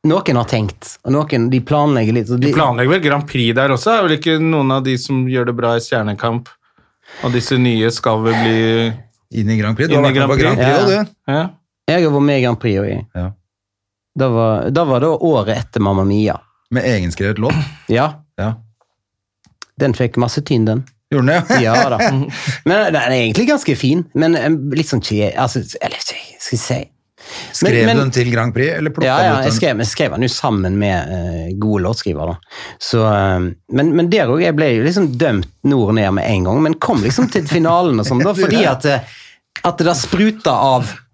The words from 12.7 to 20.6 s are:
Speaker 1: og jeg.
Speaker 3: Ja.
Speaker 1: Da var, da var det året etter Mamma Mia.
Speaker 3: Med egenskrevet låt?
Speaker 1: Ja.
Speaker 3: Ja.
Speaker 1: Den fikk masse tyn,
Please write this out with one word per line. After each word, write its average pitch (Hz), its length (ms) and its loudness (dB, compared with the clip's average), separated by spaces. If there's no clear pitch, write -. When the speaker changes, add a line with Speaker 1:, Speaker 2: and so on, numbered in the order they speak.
Speaker 1:
og 104 80 -2
jeg. 101 180 -6
Speaker 3:
Ja. 90 100 -4
Speaker 1:
Da 131 140 0
var, 110 400 2
da 160 160 0
var 131 160 2
det 160 80 2
året 120 480 0
etter 110 240 -4
Mamma 98 240 2
Mia. 101 320 0
Speaker 3:
Med 117 140 -2
egenskrevet 101 540 -2
låt? 139 180 0
Speaker 1:
Ja. 123 200 2
Speaker 3:
Ja. 107 160 -4
Speaker 1:
Den 120 160 0
fikk 120 240 -2
masse 123 240 0
tyn, 117 240 0